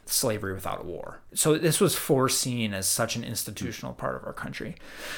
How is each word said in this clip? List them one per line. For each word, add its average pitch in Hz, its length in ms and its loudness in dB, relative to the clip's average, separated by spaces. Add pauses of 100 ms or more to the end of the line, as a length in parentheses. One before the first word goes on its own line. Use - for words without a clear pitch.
slavery 104 480 0
without 95 280 -4
a - 40 -10
war." - 340 -10 (140)
So 156 240 4
this 160 220 4
was 185 160 6
foreseen 123 760 2
as 95 140 0
such 113 300 2
an 117 80 -4
institutional 113 720 -6
part - 220 -4
of - 80 -10
our - 80 -8
country. - 440 -8 (420)